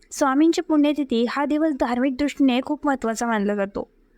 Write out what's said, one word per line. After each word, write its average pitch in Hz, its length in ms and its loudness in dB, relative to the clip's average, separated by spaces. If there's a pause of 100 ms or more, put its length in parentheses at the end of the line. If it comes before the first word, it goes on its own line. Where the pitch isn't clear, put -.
(120)
स्वामींची 302 500 2
पुण्यतिथी 294 680 2
हा 285 160 -2
दिवस 302 340 0
धार्मिक 254 380 0
दृष्टीने 269 440 0
खूप 294 260 -6
महत्त्वाचा 240 400 -2
मानला 208 280 0
जातो 202 340 -6 (280)